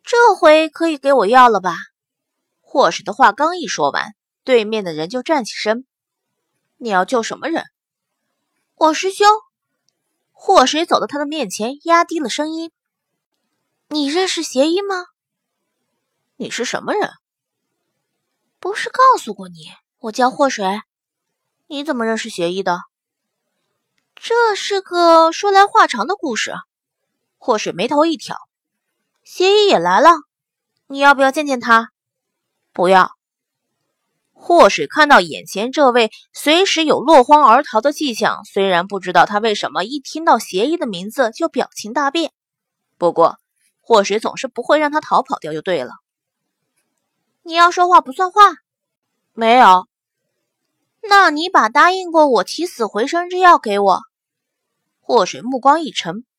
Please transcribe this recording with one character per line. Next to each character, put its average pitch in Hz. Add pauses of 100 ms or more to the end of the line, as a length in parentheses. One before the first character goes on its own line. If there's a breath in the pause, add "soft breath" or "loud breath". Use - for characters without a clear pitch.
这 466
回 311
可 330
以 311
给 277
我 226
药 247
了 202
吧？” 180 (880)
祸 233
水 -
的 185
话 226
刚 330
一 269
说 143
完， 87 (300)
对 240
面 214
的 165
人 156
就 247
站 269
起 -
身。 226 (920)
“你 240
要 185
救 226
什 196
么 269
人 - (1080)
？”“我 311
师 370
兄。” 403 (1040)
祸 320
水 302
走 -
到 -
他 294
的 294
面 285
前， 233 (100)
压 339
低 330
了 254
声 311
音。 330 (1200)
“你 294
认 359
识 349
邪 294
医 370
吗 381 (1300)
？”“你 170
是 226
什 -
么 247
人 403 (1500)
？”“不 370
是 494
告 - (180)
诉 208
过 185
你， 170 (280)
我 220
叫 254
祸 277
水。 208 (840)
”“你 285
怎 294
么 226
认 220
识 220
邪 175
医 190
的 175 (1400)
？”“这 453
是 392
个 330
说 403
来 392
话 392
长 233
的 381
故 262
事。” - (840)
祸 220
水 185
眉 180
头 294
一 330
挑。 - (880)
“邪 370
医 415
也 233
来 190
了， 320 (760)
你 277
要 277
不 269
要 269
见 302
见 254
他 226 (840)
？”“不 185
要。” 185 (1200)
祸 320
水 165
看 294
到 247
眼 139
前 220
这 269
位 233 (220 soft breath)
随 330
时 320
有 143
落 262
荒 294
而 247
逃 220
的 285
迹 277
象， 202
虽 196
然 180
不 196
知 185
道 170
他 208
为 214
什 127
么 160
一 269
听 311
到 262
邪 208
医 330
的 320
名 190
字 233
就 330
表 269
情 220
大 277
变， 320 (640)
不 175
过 170 (420)
祸 214
水 196
总 -
是 269
不 240
会 302
让 294
他 302
逃 208
跑 -
掉 156
就 156
对 165
了。 113 (1500)
“你 330
要 339
说 359
话 349
不 254
算 370
话。 415 (920)
”“没 226
有。 185 (1160)
”“那 392
你 311
把 285
答 311
应 370
过 311
我 214
起 -
死 233
回 214
生 349
之 359
药 349
给 202
我。” 196 (960)
祸 233
水 135
目 247
光 294
一 262
沉。 190 (140)